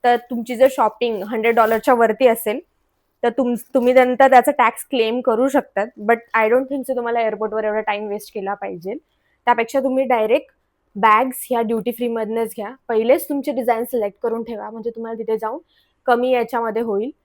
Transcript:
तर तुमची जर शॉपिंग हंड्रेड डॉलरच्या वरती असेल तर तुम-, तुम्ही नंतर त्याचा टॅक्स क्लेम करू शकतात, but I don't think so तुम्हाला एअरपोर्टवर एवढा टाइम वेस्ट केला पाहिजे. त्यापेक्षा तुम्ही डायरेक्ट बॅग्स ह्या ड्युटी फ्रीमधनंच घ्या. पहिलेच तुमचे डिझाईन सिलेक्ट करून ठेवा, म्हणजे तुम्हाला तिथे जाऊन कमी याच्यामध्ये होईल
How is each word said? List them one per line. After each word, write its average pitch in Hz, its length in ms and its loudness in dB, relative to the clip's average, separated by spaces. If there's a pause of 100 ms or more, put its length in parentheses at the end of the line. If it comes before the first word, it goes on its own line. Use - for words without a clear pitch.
तर 240 120 4
तुमची 233 400 -6
जर 262 140 6
शॉपिंग 220 520 0
हंड्रेड 226 320 0
डॉलरच्या 226 400 4
वरती 233 320 4
असेल 226 340 2 (640)
तर 240 60 2
तुम-, 240 460 -2
तुम्ही 247 180 2
नंतर 254 380 6
त्याचा 254 200 6
टॅक्स 240 400 0
क्लेम 233 300 0
करू 247 280 2
शकतात, 233 380 -2 (120)
but 208 180 2 (180)
I 226 80 2
don't 240 220 2
think 269 160 -6
so 254 160 -4
तुम्हाला 233 240 -2
एअरपोर्टवर 214 440 -4
एवढा 214 160 -2
टाइम 214 260 -4
वेस्ट 202 280 -10
केला 196 200 -6
पाहिजे. 196 400 -10 (500)
त्यापेक्षा 233 360 0
तुम्ही 262 240 -2
डायरेक्ट 233 500 -2 (420)
बॅग्स 220 540 2
ह्या 240 100 -2
ड्युटी 226 320 -4
फ्रीमधनंच 226 640 -6
घ्या. 220 180 -12 (140)
पहिलेच 233 400 2
तुमचे 285 240 -4
डिझाईन 233 320 0
सिलेक्ट 214 340 -4
करून 233 240 -4
ठेवा, 214 280 -10
म्हणजे 226 200 -10
तुम्हाला 226 280 -10
तिथे 220 200 -4
जाऊन 220 200 -6 (480)
कमी 247 240 2
याच्यामध्ये 233 520 -2
होईल 226 280 -4 (140)